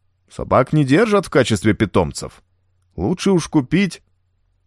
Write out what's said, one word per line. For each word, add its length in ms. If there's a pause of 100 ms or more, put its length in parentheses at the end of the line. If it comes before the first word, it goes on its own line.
(280)
собак 440
не 120
держат 420
в 40
качестве 440
питомцев. 680 (540)
Лучше 340
уж 180
купить". 540 (640)